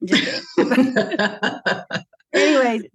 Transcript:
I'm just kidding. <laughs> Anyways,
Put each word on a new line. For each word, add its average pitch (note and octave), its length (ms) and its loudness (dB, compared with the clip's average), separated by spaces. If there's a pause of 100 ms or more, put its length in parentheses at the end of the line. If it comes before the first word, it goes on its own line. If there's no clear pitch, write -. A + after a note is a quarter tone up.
I'm - 60 -8
just - 500 -2
kidding. B3+ 400 2
<laughs> - 1400 -4
Anyways, C4 500 2 (120)